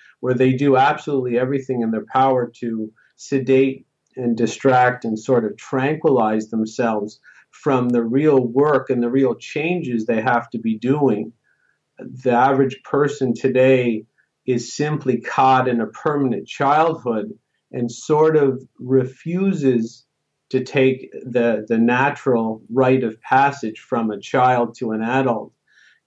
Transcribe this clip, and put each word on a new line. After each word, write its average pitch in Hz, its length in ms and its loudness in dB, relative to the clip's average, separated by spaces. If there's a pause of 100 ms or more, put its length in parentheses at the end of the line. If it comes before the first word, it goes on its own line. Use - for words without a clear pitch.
(200)
where 127 140 0
they 131 180 4
do 135 240 2
absolutely 131 640 0
everything 131 420 -2
in 113 100 -2
their 107 220 -4
power 127 480 2
to 113 320 -8 (240)
sedate 135 680 0 (300)
and 120 200 -2
distract 127 680 0
and 110 140 -4
sort 120 260 0
of 101 120 -6
tranquilize 131 920 0
themselves 110 720 -4 (300)
from 123 400 0
the 120 120 2
real 135 380 2
work 131 500 0
and 123 120 0
the 120 80 0
real 131 240 2
changes 143 720 -4
they 113 140 -2
have 120 300 0
to 120 80 -8
be 110 200 -4
doing. 123 540 0 (640)
The - 340 -4
average 131 500 2
person 139 520 -2
today 123 720 2 (420)
is 120 280 -4
simply 147 460 -2
caught 135 480 2
in 120 120 0
a 107 60 -2
permanent 131 600 -2
childhood 143 840 0 (400)
and 120 180 -4
sort 156 460 2
of 135 260 2 (160)
refuses 131 1300 -2 (460)
to 131 120 -2
take 131 480 0 (140)
the, 117 440 -2
the 113 100 0
natural 120 920 0
rite 131 320 2
of 110 180 -8
passage 135 600 -2
from 113 300 -4
a 101 100 -8
child 123 560 0
to 113 160 -6
an 110 100 -4
adult 123 500 -2 (540)